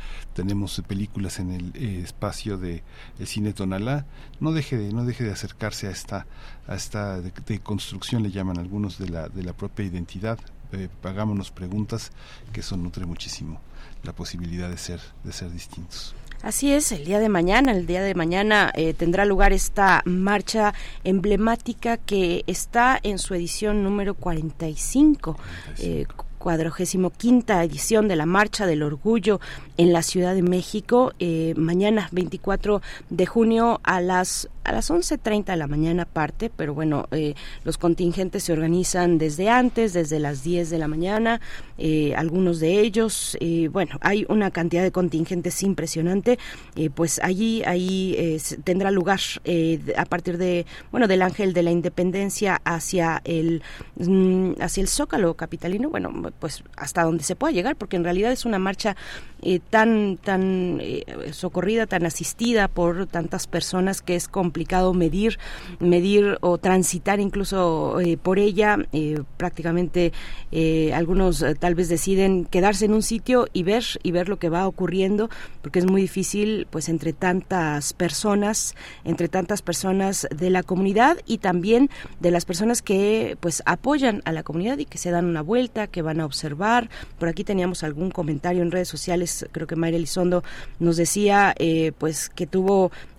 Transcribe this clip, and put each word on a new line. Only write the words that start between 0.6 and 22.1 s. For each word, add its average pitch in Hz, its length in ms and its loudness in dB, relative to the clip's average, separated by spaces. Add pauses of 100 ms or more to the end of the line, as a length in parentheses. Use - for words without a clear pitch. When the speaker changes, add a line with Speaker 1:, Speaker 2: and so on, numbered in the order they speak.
Speaker 1:
eh, 90 40 -8
películas 98 560 -6
en 92 120 -6
el, 90 240 -8
eh, 101 260 -6
espacio 101 560 -6
de 87 240 -6 (380)
el 98 80 -10
Cine 104 240 -2
Tonalá. 104 540 -4 (340)
No 156 140 -2
deje 143 240 -2
de, 104 160 -4
no 120 100 -2
deje 120 220 -4
de 104 60 -4
acercarse 104 560 -8
a 92 40 -6
esta, - 360 -10 (380)
a 110 100 -8
esta 98 440 -6
de-, 90 140 -10 (120)
deconstrucción, 104 800 -4
le 98 80 -2
llaman 92 260 -4
algunos, 92 400 -6
de 95 120 -8
la, 82 180 -8
de 90 160 -10
la 87 80 -8
propia 101 340 -8
identidad. 92 540 -6 (320)
Eh, 95 180 -8 (140)
hagámonos 98 480 -4
preguntas, 104 600 -6 (400)
que 107 100 -8
eso - 160 -8
nutre 87 280 -6
muchísimo, 80 560 -10 (420)
la 80 100 -10
posibilidad 87 560 -8
de 87 80 -8
ser, 87 240 -10 (220)
de 90 80 -10
ser 87 200 -10
distintos. - 640 -12 (280)
Speaker 2:
Así 277 320 0
es, 294 180 2
el 151 140 -6
día 202 140 2
de 220 100 4
mañana, 202 420 4
el 185 140 0
día 180 160 -2
de 196 140 -2
mañana, 190 600 4
eh, 160 180 0
tendrá 175 300 2
lugar 196 300 6
esta 190 520 4
marcha 202 680 2 (320)
emblemática 214 880 0
que 180 520 0